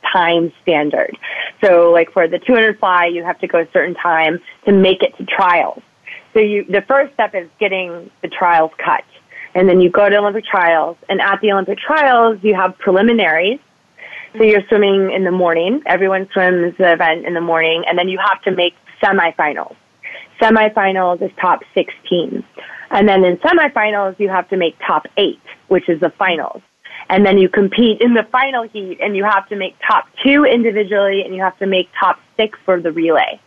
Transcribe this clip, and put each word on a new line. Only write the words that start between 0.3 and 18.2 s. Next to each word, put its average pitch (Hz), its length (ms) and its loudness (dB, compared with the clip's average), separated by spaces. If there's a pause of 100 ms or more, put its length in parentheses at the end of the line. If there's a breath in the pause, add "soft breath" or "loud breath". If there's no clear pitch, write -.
standard. 147 540 -2 (480 loud breath)
So, 170 260 4
like, 170 220 2
for 170 160 0
the 175 100 -4
two - 140 -2
hundred 220 260 2
fly, 180 280 0
you 170 180 -6
have 170 160 -6
to 185 60 -8
go 175 140 0
a 156 120 -6
certain 175 220 -2
time 160 460 -2 (260 loud breath)
to 202 60 4
make 190 300 4
it - 140 -2
to - 80 -12
trials. 175 580 -2 (520 loud breath)
So 220 60 4
you, 208 240 0
the 196 180 -2
first 277 320 0
step - 200 -4
is 175 140 -8 (100)
getting 185 520 -6 (100)
the 175 80 -10
trials 170 480 0
cut. - 280 -4 (500 loud breath)
And 185 160 4
then 185 100 4
you 175 80 4
go 202 220 2
to 202 60 2
Olympic 208 280 -2
trials, 170 540 0 (100)
and 196 140 -2
at 196 180 -2
the 214 120 0
Olympic 196 260 -2
trials, 233 640 2
you 208 120 2
have 185 240 -2
preliminaries. 196 800 0 (760 loud breath)
So 220 60 2
you're 208 260 4
swimming 196 440 2
in 190 120 -2
the 180 60 0
morning. 180 560 0
Everyone 190 440 -2
swims 180 460 0
the 180 160 2
event 165 320 -2
in 175 80 -6
the 170 80 -4
morning, 165 480 -2
and 175 100 -2
then 180 100 -2
you 185 100 -6
have 190 240 -2